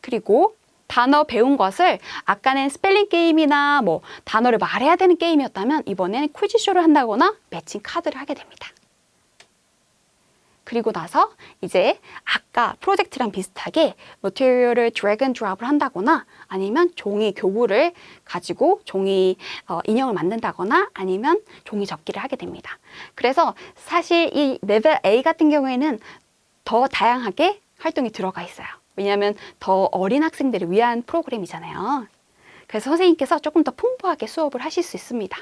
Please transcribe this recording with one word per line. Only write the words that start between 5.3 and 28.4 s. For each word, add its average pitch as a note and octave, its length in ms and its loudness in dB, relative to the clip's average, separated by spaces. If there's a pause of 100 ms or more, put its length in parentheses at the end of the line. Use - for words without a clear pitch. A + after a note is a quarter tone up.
이번엔 G3 500 -4
퀴즈쇼를 G4+ 460 0
한다거나 D4 540 4 (140)
매칭 G3+ 340 -12
카드를 D4+ 360 -6
하게 C#4 140 -8
됩니다. - 340 -20 (2000)
그리고 A3+ 240 -4
나서 B3 380 -2 (320)
이제 G3 360 2 (260)
아까 - 560 -4
프로젝트랑 F4+ 500 -2
비슷하게 A#3 640 -4 (260)
머티리얼을 A#3+ 720 2
드래그 G#3+ 340 -2
앤 C4 80 0
드롭을 A3 340 -6
한다거나 C#4+ 600 0 (200)
아니면 A3 480 0
종이 G#3 380 -2
교구를 A3 640 0 (320)
가지고 C4+ 580 -2
종이, F#3+ 540 0 (280)
어, F3 200 -6
인형을 A#3+ 260 0
만든다거나 G#3+ 800 -2
아니면 G#3+ 480 -2 (240)
종이 G3+ 220 -6
접기를 F#3 360 -10
하게 F3 140 -8
됩니다. F3 420 -14 (360)
그래서 C4+ 400 0 (220)
사실 E4+ 600 0
이 C#4 240 0
레벨 A3 460 4
A A3+ 160 4
같은 D#4+ 260 2
경우에는 C4+ 520 0 (680)
더 A#3+ 200 2
다양하게 B3+ 760 0 (160)
활동이 D4+ 320 -4
들어가 F#3+ 320 -8